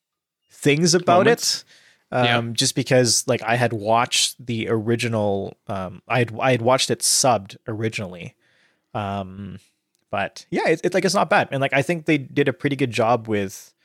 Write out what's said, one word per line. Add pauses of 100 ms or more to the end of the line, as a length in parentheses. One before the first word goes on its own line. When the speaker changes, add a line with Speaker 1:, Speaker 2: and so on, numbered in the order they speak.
(500)
Speaker 1:
things
about
Speaker 2:
Moments?
Speaker 1:
it. (460)
Speaker 2:
Yeah.
Speaker 1:
Um,
just
because,
like,
I
had
watched
the
original, (120)
um,
I
had,
I
had
watched
it
subbed (120)
originally. (600)
Um, (520)
but
yeah,
it,
it,
like,
it's
not
bad.
And,
like,
I
think
they
did
a
pretty
good
job
with, (100)